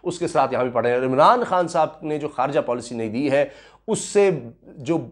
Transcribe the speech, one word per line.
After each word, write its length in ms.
उसके 200
असरात 280
यहाँ 120
भी 60
पड़ 140
रहे 80
हैं। 80
और 60
इमरान 380
खान 240
साहब 360
ने 140
जो 100
खारजा 320
पॉलिसी 340
नहीं 180
दी 160
है, 220
उससे 420
जो 180